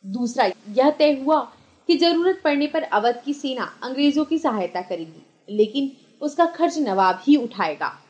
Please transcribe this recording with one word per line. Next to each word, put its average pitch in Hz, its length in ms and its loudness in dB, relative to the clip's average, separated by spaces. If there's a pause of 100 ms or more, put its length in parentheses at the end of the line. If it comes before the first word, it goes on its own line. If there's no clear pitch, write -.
दूसरा, 233 420 -2 (220)
यह 254 220 4
तय 294 220 2
हुआ 277 280 2 (480)
कि 339 80 4
जरूरत 339 480 2
पड़ने 294 220 0
पर 302 160 -4
अवध 240 420 -2
की 285 100 -4
सेना 262 300 -6 (180)
अंग्रेजों 285 420 0
की 320 140 -2
सहायता 202 440 -4
करेगी, 165 400 -10 (280)
लेकिन 214 400 0 (300)
उसका 302 260 0
खर्च 339 320 -2
नवाब 190 440 0
ही 196 140 6
उठाएगा। 165 560 -4 (180)